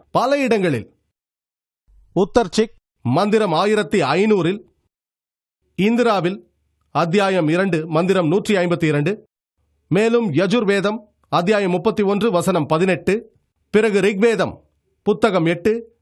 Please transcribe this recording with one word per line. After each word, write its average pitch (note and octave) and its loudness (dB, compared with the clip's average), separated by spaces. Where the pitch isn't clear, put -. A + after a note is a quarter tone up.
பல B3+ 0
இடங்களில். F#3+ -2
உத்தர்சிக் G#3+ 0
மந்திரம் G3 0
ஆயிரத்தி G#3 0
ஐநூறில், F#3 0
இந்திராவில் G#3 0
அத்தியாயம் F3 0
இரண்டு, E3+ 0
மந்திரம் F3 0
நூற்றி G#3 0
ஐம்பத்தி F3 0
இரண்டு, D3+ 0
மேலும் A3+ 2
யஜுர்வேதம் G3+ 0
அத்தியாயம் G3+ 0
முப்பத்தி A3 0
ஒன்று, G3+ 0
வசனம் F3 0
பதினெட்டு, F3 0
பிறகு G#3+ 2
ரிக்வேதம் G3 0
புத்தகம் G3 0
எட்டு, E3+ 0